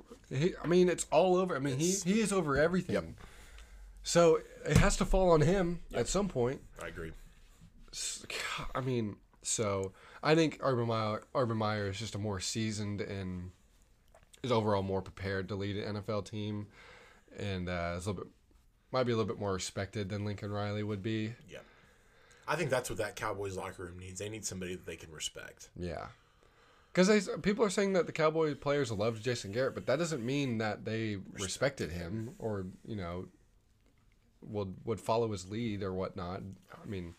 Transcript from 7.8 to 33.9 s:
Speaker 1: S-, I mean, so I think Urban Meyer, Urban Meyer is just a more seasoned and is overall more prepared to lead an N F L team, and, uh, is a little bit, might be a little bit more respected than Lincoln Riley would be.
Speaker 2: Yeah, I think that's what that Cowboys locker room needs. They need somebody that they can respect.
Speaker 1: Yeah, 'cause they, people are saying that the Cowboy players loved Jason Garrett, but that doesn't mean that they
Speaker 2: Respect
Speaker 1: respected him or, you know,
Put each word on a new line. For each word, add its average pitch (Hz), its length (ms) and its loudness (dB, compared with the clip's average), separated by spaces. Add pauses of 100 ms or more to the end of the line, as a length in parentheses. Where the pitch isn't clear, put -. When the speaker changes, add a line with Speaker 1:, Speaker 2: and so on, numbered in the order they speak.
Speaker 1:
S-, - 320 -8 (500)
I 131 60 0
mean, 120 360 0 (260)
so 98 500 0 (300)
I 151 120 6
think 160 260 4
Urban 120 280 2
Meyer, 107 340 0 (120)
Urban 117 240 2
Meyer 107 300 0
is 95 100 -6
just 110 160 -6
a 101 40 -6
more 101 220 -2
seasoned 107 640 -2
and 92 480 -6 (920)
is 123 80 -4
overall 107 320 4
more 95 200 0
prepared 95 480 -4
to - 40 -4
lead 98 220 -2
an 110 80 -4
N 107 140 -4
F 101 100 -6
L 104 140 0
team, 104 440 -6 (720)
and, 92 300 -4
uh, 87 300 -2
is 87 80 -8
a 107 40 -2
little 90 140 -6
bit, - 80 -16 (580)
might 127 140 0
be 120 80 0
a 113 40 2
little 110 140 2
bit - 80 -6
more 101 140 0
respected 95 560 -4
than 101 160 -4
Lincoln 104 260 -6
Riley 104 320 -2
would 104 200 -4
be. 110 320 -2 (120)
Speaker 2:
Yeah, 69 120 -14 (920)
I 147 80 0
think 156 140 -2
that's 127 180 0
what 110 120 -4
that 104 160 -4
Cowboys 101 420 -4
locker 92 260 -8
room 90 140 -12
needs. 92 200 -14
They 104 120 -8
need 110 160 -10
somebody 92 300 -6
that - 100 -16
they 85 100 -10
can 80 160 -18
respect. - 640 -12
Speaker 1:
Yeah, 80 300 -6 (880)
'cause 185 140 6
they, 214 120 6 (220)
people 208 240 2
are 190 40 0
saying 196 220 2
that 170 140 4
the 165 60 -8
Cowboy 156 420 2
players 143 360 0
loved 107 320 0
Jason 117 300 -2
Garrett, 123 220 0
but 95 100 -6
that 131 140 2
doesn't 156 260 -2
mean 131 320 0
that 107 300 -2
they 110 300 -2
Speaker 2:
Respect 95 260 -10
Speaker 1:
respected 98 480 -2
him 98 480 -6
or, 101 260 -4 (220)
you 107 100 -6
know, 90 300 -6 (1160)